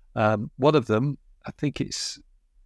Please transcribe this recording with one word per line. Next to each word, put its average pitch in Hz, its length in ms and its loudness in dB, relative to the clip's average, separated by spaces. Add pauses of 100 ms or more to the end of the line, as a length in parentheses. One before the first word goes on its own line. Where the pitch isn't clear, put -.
(140)
Um, 110 440 0
one 151 180 4
of 123 120 2
them, 127 300 2 (280)
I - 60 -12
think - 280 -6
it's - 400 -8 (460)